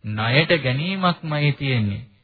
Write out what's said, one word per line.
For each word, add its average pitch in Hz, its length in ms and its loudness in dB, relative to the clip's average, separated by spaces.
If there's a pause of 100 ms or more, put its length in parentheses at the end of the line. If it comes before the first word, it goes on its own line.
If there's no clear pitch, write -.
ණයට 117 540 0
ගැනීමක්මයි 151 920 0
තියෙන්නේ. 117 540 -2 (180)